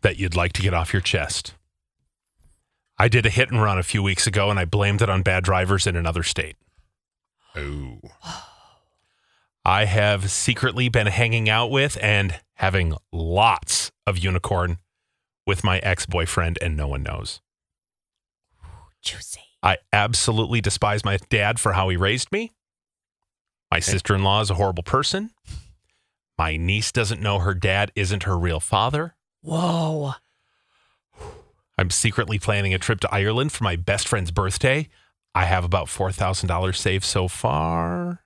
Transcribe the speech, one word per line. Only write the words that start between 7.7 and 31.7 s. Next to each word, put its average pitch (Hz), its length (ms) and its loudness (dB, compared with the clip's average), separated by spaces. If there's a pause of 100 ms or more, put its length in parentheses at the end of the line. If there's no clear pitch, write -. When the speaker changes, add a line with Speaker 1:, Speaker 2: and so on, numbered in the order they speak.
Speaker 1:
I 98 220 4
have 101 460 2
secretly 123 580 0
been 113 160 2
hanging 110 420 2
out 113 220 2
with 139 320 0
and 101 380 2 (160)
having 92 400 0 (160)
lots 87 800 2 (160)
of 98 100 0
unicorn 90 640 0 (680)
with 95 180 0
my 95 160 2
ex-boyfriend, 87 840 -2
and 82 120 -2
no 73 120 -2
one 69 160 -4
knows. - 380 -8 (1600)
Speaker 3:
Juicy. - 380 -10 (200)
Speaker 1:
I 92 160 2 (160)
absolutely 110 680 2
despise 104 440 -2
my 98 140 0 (100)
dad 110 300 2
for 101 140 2
how 95 160 2
he 92 60 0
raised 101 360 0
me. 220 220 -4 (1160)
My 85 80 2
Speaker 2:
Okay. 87 40 0
Speaker 1:
sister-in-law 98 600 2
is 104 80 -2
a 95 60 2
horrible 90 260 0
person. 190 480 -2 (1080)
My 78 180 0
niece 95 340 0
doesn't 113 300 -2
know 101 160 2
her 95 160 0
dad 98 420 2
isn't 98 280 -2
her 92 160 0
real 85 200 0
father. 135 540 0 (280)
Speaker 3:
Whoa. 160 720 -2 (1600)